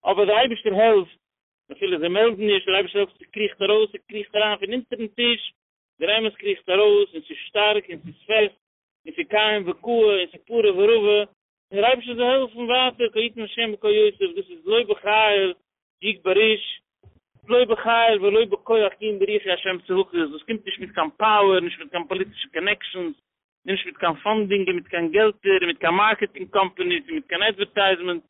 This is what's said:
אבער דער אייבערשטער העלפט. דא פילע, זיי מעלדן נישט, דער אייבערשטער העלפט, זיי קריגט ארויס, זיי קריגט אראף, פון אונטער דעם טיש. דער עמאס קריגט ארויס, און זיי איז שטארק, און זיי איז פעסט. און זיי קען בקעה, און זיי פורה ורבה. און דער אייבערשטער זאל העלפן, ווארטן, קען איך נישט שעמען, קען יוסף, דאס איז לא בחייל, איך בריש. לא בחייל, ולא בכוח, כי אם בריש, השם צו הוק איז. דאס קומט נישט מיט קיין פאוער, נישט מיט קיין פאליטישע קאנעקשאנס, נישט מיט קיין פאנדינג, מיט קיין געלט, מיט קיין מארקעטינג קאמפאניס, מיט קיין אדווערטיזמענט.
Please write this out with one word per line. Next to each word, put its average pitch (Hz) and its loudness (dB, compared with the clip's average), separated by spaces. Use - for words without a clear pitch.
אבער 190 2
דער 208 2
אייבערשטער 220 0
העלפט. 208 4
דא 143 -16
פילע, 185 -2
זיי 170 -2
מעלדן 208 0
נישט, 202 0
דער 190 0
אייבערשטער 202 -2
העלפט, - -4
זיי - -20
קריגט 208 -6
ארויס, 208 2
זיי 190 -16
קריגט 208 -12
אראף, 208 0
פון 196 -6
אונטער 240 -8
דעם 220 -8
טיש. 240 -2
דער 170 -2
עמאס 220 -2
קריגט 190 -6
ארויס, 202 4
און 160 -12
זיי - -20
איז 151 -14
שטארק, 208 -2
און 165 -14
זיי 170 -18
איז - -20
פעסט. 214 0
און 156 -16
זיי 165 -6
קען 214 0
בקעה, 180 -6
און 202 2
זיי - -20
פורה 220 2
ורבה. 208 4
און 208 -2
דער 202 0
אייבערשטער 240 -2
זאל 240 -2
העלפן, 247 0
ווארטן, 240 -2
קען 220 -2
איך 233 -8
נישט 214 -12
שעמען, 226 -6
קען 208 -2
יוסף, 202 2
דאס 190 -10
איז 165 -20
לא 226 0
בחייל, 208 0
איך 196 -4
בריש. 208 0
לא 247 4
בחייל, 226 2
ולא 214 4
בכוח, 202 0
כי 214 -4
אם 202 -6
בריש, 202 0
השם 185 -2
צו 185 -4
הוק 190 -2
איז. 160 -2
דאס 151 -16
קומט 220 -8
נישט 190 -8
מיט 180 -14
קיין 156 -2
פאוער, 202 4
נישט 170 -6
מיט 160 -18
קיין 175 -6
פאליטישע 190 -8
קאנעקשאנס, 180 -6
נישט 190 -6
מיט 180 -16
קיין 170 -2
פאנדינג, 202 -2
מיט 175 -6
קיין 170 -4
געלט, 208 2
מיט 170 -6
קיין 170 0
מארקעטינג 202 -2
קאמפאניס, 180 -2
מיט 156 -8
קיין 175 -4
אדווערטיזמענט. 190 -2